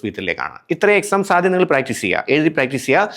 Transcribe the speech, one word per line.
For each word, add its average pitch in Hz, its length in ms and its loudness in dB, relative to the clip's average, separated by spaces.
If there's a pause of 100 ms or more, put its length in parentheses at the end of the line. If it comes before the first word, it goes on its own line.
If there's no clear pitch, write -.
വി 107 60 -4
ത്രീ 95 160 -10
ലേക്കാണ്. 78 340 -6 (120)
ഇത്രയും 208 240 2
എക്സാംസ് 196 360 0
ആദ്യം 180 200 2
നിങ്ങൾ 180 140 2
പ്രാക്ടീസ് 131 360 -2
ചെയ്യുക, 90 280 -2
എഴുതി 156 200 2
പ്രാക്ടീസ് 135 360 -4
ചെയ്യുക. 185 320 2